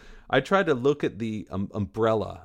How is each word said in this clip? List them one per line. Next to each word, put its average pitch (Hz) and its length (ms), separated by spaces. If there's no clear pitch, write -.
I 135 120
try 196 240
to 160 100
look 139 280
at 143 160
the, 110 320
um, 95 220
umbrella 104 720